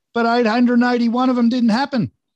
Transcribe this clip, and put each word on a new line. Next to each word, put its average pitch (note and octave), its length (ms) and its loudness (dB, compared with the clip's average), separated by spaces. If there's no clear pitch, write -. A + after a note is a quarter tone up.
but A#3 120 -2
eight A#3+ 200 0
hundred A#3+ 380 2
eighty-one B3 460 0
of B3 80 0
them A#3 100 2
didn't A#3 220 0
happen. A#3 420 -2